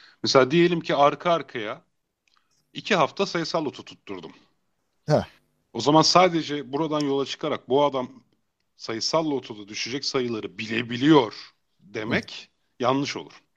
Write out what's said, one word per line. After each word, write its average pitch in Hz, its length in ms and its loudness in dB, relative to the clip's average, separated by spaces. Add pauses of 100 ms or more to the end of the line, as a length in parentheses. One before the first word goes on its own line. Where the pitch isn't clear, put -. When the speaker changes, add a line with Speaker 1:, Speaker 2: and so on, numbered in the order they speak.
(220)
Speaker 1:
Mesela 131 280 4
diyelim 170 300 4
ki 160 140 -4
arka 147 380 2
arkaya 127 500 -6 (880)
iki - 220 -4
hafta 170 320 0
sayısal 165 380 -4
loto 113 180 -8
tutturdum. - 500 -16 (720)
Speaker 2:
Heh. 135 180 2 (480)
Speaker 1:
O 113 80 -8
zaman 147 220 6
sadece 147 720 2
buradan 151 280 -2
yola 139 260 -2
çıkarak - 420 -8
bu 139 160 4
adam 131 240 -2 (680)
sayısal 151 540 -4
lotoda 110 380 -6
düşecek 117 360 -8
sayıları 117 540 -4
bilebiliyor 120 760 2 (460)
demek 113 720 -8
Speaker 2:
Hı. - 340 -12
Speaker 1:
yanlış 135 320 0
olur. 80 160 -14 (240)